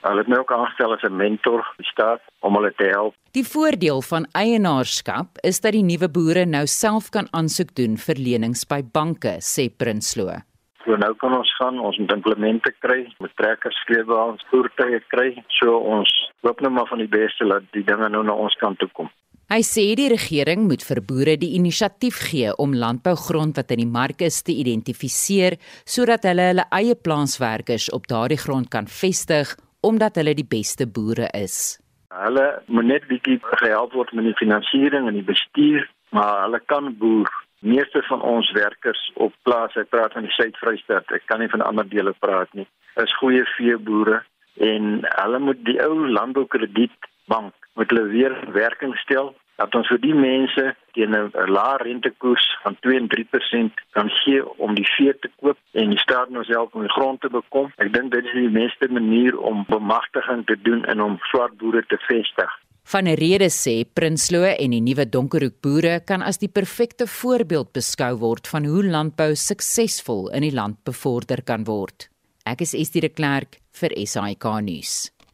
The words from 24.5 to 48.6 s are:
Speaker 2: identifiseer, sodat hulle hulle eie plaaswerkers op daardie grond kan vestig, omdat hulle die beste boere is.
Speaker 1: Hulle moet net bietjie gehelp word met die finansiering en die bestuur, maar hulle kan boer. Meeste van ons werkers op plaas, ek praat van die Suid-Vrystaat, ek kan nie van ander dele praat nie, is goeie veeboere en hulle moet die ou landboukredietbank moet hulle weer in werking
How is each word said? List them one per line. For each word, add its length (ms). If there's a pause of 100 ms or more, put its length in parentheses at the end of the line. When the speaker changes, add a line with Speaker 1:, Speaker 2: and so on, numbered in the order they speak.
Speaker 2:
identifiseer, 1040 (280)
sodat 380
hulle 200
hulle 280
eie 240
plaaswerkers 960
op 160
daardie 320
grond 300
kan 180
vestig, 720 (240)
omdat 360
hulle 180
die 140
beste 380
boere 460
is. 480 (280)
Speaker 1:
Hulle 580
moet 180
net 240
bietjie 340
gehelp 500
word 200
met 120
die 100
finansiering 720
en 80
die 80
bestuur, 680 (200)
maar 320
hulle 240
kan 320
boer. 320 (300)
Meeste 420
van 200
ons 300
werkers 600
op 180 (100)
plaas, 340
ek 120
praat 240
van 100
die 80
Suid-Vrystaat, 800
ek 160
kan 140
nie 80
van 120
ander 280
dele 320
praat 340
nie, 140 (280)
is 200
goeie 280
veeboere 760 (340)
en 460
hulle 360
moet 260
die 180
ou 260
landboukredietbank 1500 (200)
moet 160
hulle 200
weer 320
in 100
werking 440